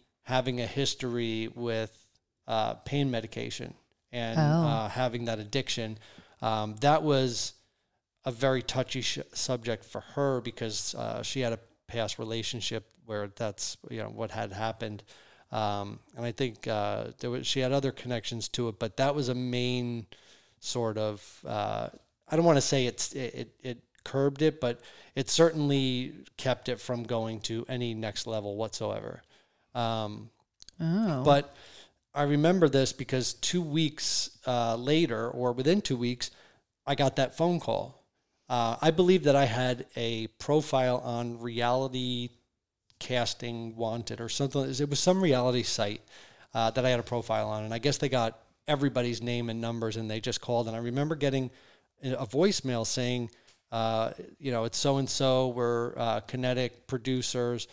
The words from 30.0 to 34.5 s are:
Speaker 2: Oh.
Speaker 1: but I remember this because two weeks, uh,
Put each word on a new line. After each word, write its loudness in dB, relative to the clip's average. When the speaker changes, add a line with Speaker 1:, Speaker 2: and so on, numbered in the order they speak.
Speaker 2:
Oh. 0
Speaker 1:
but 6
I 0
remember 6
this 4
because -2
two -2
weeks, 0
uh, 2